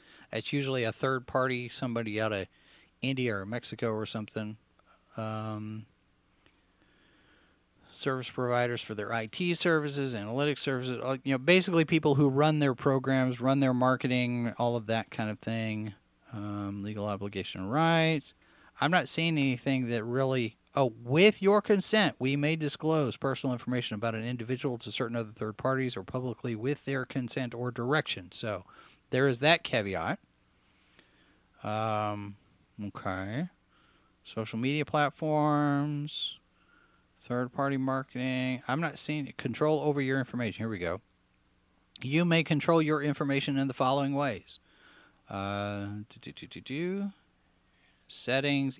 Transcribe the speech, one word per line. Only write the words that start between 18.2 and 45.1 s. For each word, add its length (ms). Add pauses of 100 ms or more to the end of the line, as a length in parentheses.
I'm 100
not 160
seeing 300
anything 500
that 160
really, 540 (180)
oh, 160 (100)
"With 400
your 200
consent, 580
we 160
may 220
disclose 580
personal 380
information 420
about 200
an 100
individual 540
to 120
certain 240
other 160
third 240
parties 400
or 80
publicly 500
with 300
their 220
consent 480
or 180
direction." 640
So 320 (460)
there 180
is 100
that 240
caveat. 560 (1400)
Um, 720 (520)
okay. 600 (760)
Social 340
media 240
platforms, 1500 (840)
third-party 580
marketing. 920
I'm 140
not 180
seeing 380
control 420
over 220
your 180
information. 440
Here 60
we 100
go. 200 (1000)
"You 240
may 180
control 380
your 200
information 560
in 120
the 40
following 400
ways." 460 (720)